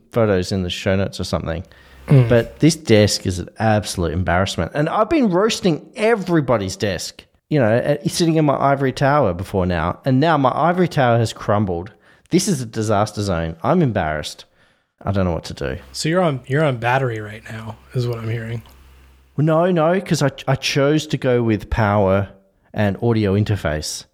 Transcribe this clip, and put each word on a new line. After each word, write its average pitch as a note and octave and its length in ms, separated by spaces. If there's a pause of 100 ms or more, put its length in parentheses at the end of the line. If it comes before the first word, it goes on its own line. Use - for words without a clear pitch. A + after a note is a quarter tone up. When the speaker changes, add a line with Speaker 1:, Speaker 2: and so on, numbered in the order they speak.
(120)
Speaker 1:
photos G#2 400
in F#2+ 100
the F2+ 80
show F#2+ 240
notes F#2+ 240
or F#2 60
something. D#2+ 400 (420)
Speaker 2:
Mm. C3 220
Speaker 1:
But A#2 320
this D#3+ 160
desk G#2 500
is F#2 140
an - 80 (100)
absolute G#2+ 540
embarrassment. F2 640
And D3+ 120
I've G#3+ 220
been C4+ 200
roasting F#3 640
everybody's E3 800
desk, - 480 (260)
you D3+ 80
know, A#2 200
uh, D3 180 (100)
sitting E3 300
in D#3 80
my C#3+ 120
ivory C3+ 360
tower C3+ 420
before F#2 320
now. F2 380
And C3 160
now D#3 180
my C3 160
ivory F3 320
tower B2 320
has A2+ 140
crumbled. G2 600 (380)
This F#3+ 160
is E3+ 140
a A#2+ 60
disaster G#2+ 560
zone. E2 420
I'm E3+ 180
embarrassed. E2 640 (580)
I - 80
don't G2 140
know F2+ 100
what - 120
to - 80
do. C2 240 (120)
Speaker 2:
So - 180
you're F3+ 140
on, C#3+ 240
you're C#3 180
on C3 120
battery A#2+ 420
right G#2+ 320
now, A2 260 (180)
is B2 120
what A#2 120
I'm A2+ 120
hearing. A2+ 320 (760)
Speaker 1:
Well, D3 100
no, E3 260
no, E3+ 280
'cause F3+ 220
I, C#3 80 (160)
I C3 80
chose D3 540
to - 80
go B2 260
with A2 280
power G2+ 580 (440)
and G2+ 300
audio A2 320
interface. F#2 800